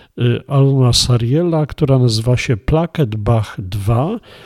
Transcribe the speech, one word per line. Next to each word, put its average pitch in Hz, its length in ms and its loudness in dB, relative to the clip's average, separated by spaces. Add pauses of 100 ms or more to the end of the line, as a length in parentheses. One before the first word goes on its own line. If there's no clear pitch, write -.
(200)
y, 120 280 0
Alona 135 460 2
Sariela, 147 720 0
która 135 340 0
nazywa 120 380 2
się 117 200 -2
Placket 151 580 -2
Bach 110 440 -2
dwa 113 600 -2 (260)